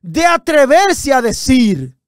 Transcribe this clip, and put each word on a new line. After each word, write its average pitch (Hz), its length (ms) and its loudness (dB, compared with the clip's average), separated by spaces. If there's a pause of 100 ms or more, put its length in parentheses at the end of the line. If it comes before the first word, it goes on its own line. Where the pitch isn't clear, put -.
De 190 240 -4
atreverse 330 840 0
a 254 100 2
decir 208 880 -2